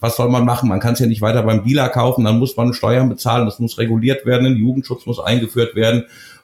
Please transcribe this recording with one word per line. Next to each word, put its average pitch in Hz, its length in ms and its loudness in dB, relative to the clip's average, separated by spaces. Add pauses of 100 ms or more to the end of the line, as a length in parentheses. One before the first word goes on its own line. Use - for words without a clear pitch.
was 117 160 -4
soll 123 120 0
man 120 160 2
machen? 120 240 0
Man 98 120 0
kann's 117 180 0
ja 127 80 2
nicht 110 160 0
weiter 113 220 2
beim 110 200 2
Dealer 131 240 0
kaufen, 123 360 0
dann 110 140 2
muss 131 200 -2
man 120 160 0
Steuern 127 340 0
bezahlen, 117 380 -2
das 104 120 -6
muss 117 200 -4
reguliert 113 480 0
werden, 123 220 2
ein 131 80 2
Jugendschutz 127 500 -2
muss 120 120 -6
eingeführt 117 560 0
werden. 113 300 2 (400)